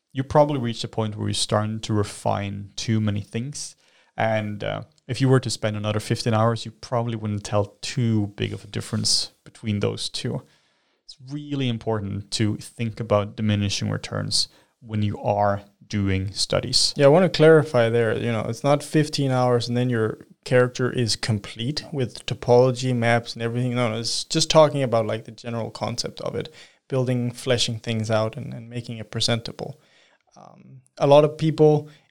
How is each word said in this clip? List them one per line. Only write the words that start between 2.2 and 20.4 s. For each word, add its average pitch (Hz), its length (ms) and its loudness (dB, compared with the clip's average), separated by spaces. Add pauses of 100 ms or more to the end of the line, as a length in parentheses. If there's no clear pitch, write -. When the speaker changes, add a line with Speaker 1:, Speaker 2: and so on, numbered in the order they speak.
Speaker 1:
too 110 240 0
many 104 220 -2
things. 120 540 -10 (420)
And, 107 460 -2
uh, 104 180 -4 (260)
if 131 140 -4
you 135 80 4
were 131 100 6
to 127 100 -4
spend 107 280 -4
another 107 220 -2
fifteen - 340 -2
hours, 113 320 2
you 110 60 -14
probably 117 440 -4
wouldn't 104 280 -6
tell 104 380 -2
too 110 540 0
big 107 160 -4
of 104 120 -10
a - 40 -18
difference - 640 -4 (120)
between 104 360 -6
those 107 300 -2
two. 131 320 -6 (600)
It's - 140 -20 (140)
really 143 380 -4
important 101 640 -4
to 107 260 0
think - 420 -8
about 107 360 0
diminishing 104 560 0
returns 104 560 -4 (320)
when 107 240 -4
you 104 160 -2
are 104 420 0 (260)
doing 98 440 -2
studies. - 680 0
Speaker 2:
Yeah, 143 80 6
I 139 40 10
wanna 170 200 6
clarify 151 600 6
there, 113 280 2
you 117 140 -2
know, 110 180 -2
it's - 140 -8
not 143 180 2
fifteen 151 480 0
hours 127 380 2
and 120 100 -2
then 127 140 0
your 110 340 -2 (180)